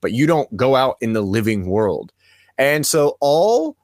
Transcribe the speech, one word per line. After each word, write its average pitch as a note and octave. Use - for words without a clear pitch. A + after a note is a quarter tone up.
but F#2+
you B2+
don't D3+
go C3
out B2+
in A2+
the A2
living G#2
world." G2
And C#3+
so D3
all G#3+